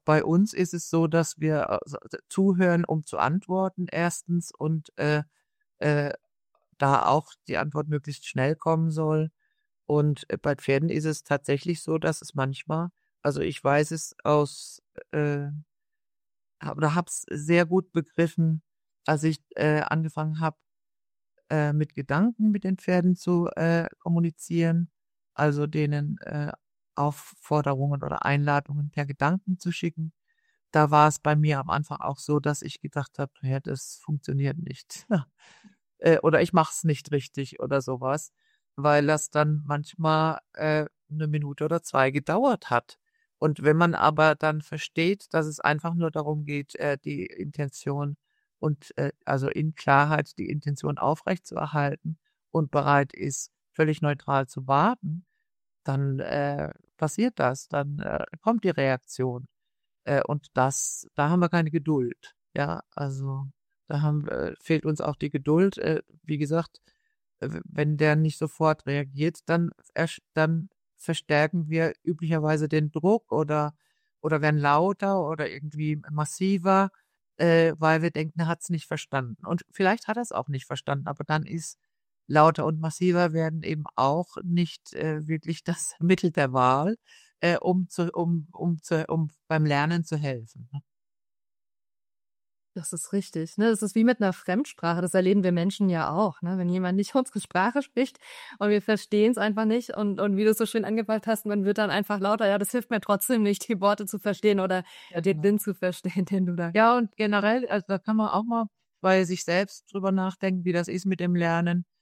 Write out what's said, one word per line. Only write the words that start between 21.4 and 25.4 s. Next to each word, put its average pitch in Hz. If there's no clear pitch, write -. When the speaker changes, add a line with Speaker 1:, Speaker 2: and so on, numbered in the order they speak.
Speaker 1:
äh, 147
mit 151
Gedanken 214
mit 202
den 190
Pferden 180
zu, 175
äh, 165
kommunizieren, 170
also 147